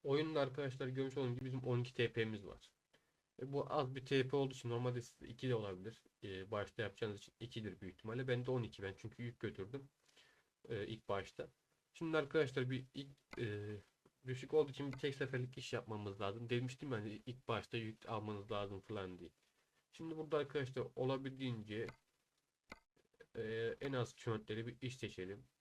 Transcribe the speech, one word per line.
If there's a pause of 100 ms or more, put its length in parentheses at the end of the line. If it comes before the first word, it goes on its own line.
Oyunda
arkadaşlar
görmüş
olduğunuz
gibi
bizim
on
iki
T
P'miz
var. (720)
E,
bu
az
bir
T
P
olduğu
için
normalde
sizde
iki
de
olabilir. (200)
E,
başta
yapacağınız
için
ikidir
büyük
ihtimalle.
Ben
de
on
iki,
ben
çünkü
yük
götürdüm, (800)
e,
ilk
başta. (440)
Şimdi
arkadaşlar
bir
ilk, (280)
e, (500)
düşük
olduğu
için
bir
tek
seferlik
iş
yapmamız
lazım.
Demiştim
yani
ilk
başta
yük
almanız
lazım
falan
diye. (640)
Şimdi
burada
arkadaşlar (100)
olabildiğince, (1500)
e, (380)
en
az
kilometrelik
bir
iş
seçelim. (160)